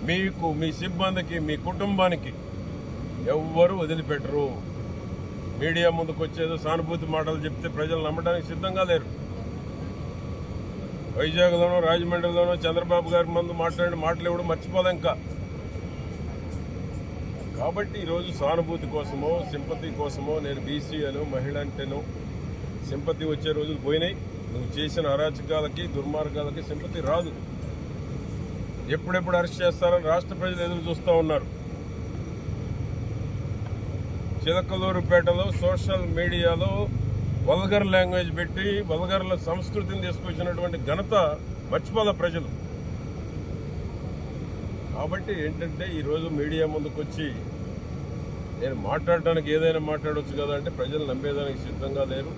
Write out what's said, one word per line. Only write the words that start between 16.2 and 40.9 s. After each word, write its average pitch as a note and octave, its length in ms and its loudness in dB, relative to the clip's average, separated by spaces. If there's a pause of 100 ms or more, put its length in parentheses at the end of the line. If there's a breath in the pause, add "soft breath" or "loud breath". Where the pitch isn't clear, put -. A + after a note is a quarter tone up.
కాబట్టి F3+ 460 -2
ఈరోజు F3 260 -2 (100)
సానుభూతి D#3+ 540 2
కోసమో, C#3+ 380 0 (200)
సింపతి D3 380 -4 (100)
కోసమో, C#3 340 -2 (120)
నేను C3+ 220 -4
బీసీ D3 300 -4 (120)
అనో, C#3+ 140 -2 (100)
మహిళ C#3 300 -2
అంటేనో C#3 360 -4 (880)
సింపతి D3+ 420 -2
వచ్చే D#3 260 0
రోజులు D3+ 300 -2
పోయినాయి. E3+ 280 2 (360)
నువ్వు - 160 -4 (100)
చేసిన D#3 280 0 (100)
అరాచకాలకి, D3+ 680 0 (120)
దుర్మార్గాలకి D3 760 -2
సింపతి C#3+ 300 -4 (100)
రాదు. E3 220 2 (1600)
ఎప్పుడెప్పుడు F3+ 420 2
అరెస్ట్ E3+ 240 0
చేస్తారని F3 480 6
రాష్ట్ర F3+ 300 2
ప్రజలు F3+ 260 0
ఎదురు F3 220 -2
చూస్తూ E3+ 240 4 (100)
ఉన్నారు. D#3 240 2 (3000)
చిలకలూరుపేటలో F3+ 1040 4 (160)
సోషల్ F#3 440 2 (120)
మీడియాలో F3 520 4 (800)
వల్గర్ G3 460 6
లాంగ్వేజ్ F3+ 440 6
పెట్టి, F3+ 300 0 (240)
వల్గర్ల F#3 420 2 (140)
సంస్కృతిని F#3+ 580 -2
తీసుకొచ్చినటువంటి F3 720 -2 (120)